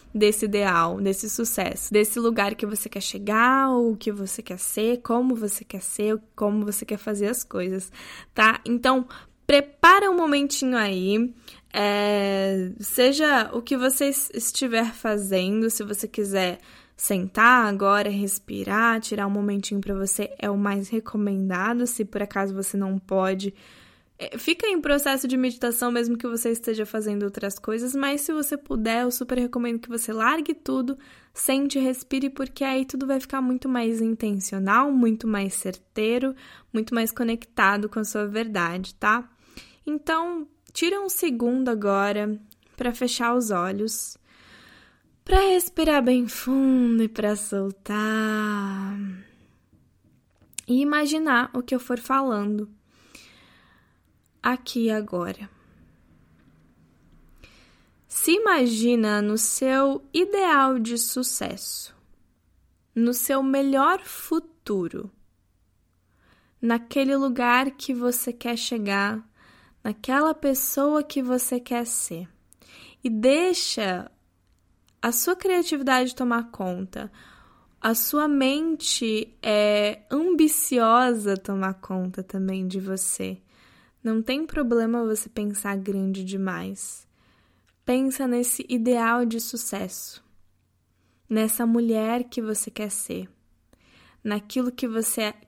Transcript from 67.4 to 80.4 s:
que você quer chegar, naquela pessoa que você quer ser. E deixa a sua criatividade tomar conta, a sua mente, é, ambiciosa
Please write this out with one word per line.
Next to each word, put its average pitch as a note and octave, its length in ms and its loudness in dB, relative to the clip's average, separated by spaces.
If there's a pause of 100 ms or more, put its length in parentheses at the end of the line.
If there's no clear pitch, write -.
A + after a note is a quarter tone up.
que - 220 -6
você B3 380 -2
quer A#3+ 260 -6
chegar, G#3 680 -2 (560)
naquela C4+ 500 0
pessoa C#4+ 680 2
que C#4+ 220 -4
você B3 360 0
quer A#3+ 260 -4
ser. F3 420 -6 (760)
E B3+ 60 -2
deixa A3+ 1040 2 (920)
a A#3 100 0
sua F4 240 0
criatividade C#4 800 0
tomar A#3 360 -2
conta, F#3 600 -8 (680)
a A3+ 120 2
sua D4 340 0
mente, C#4 1120 0
é, G#3 680 2
ambiciosa B3 1300 4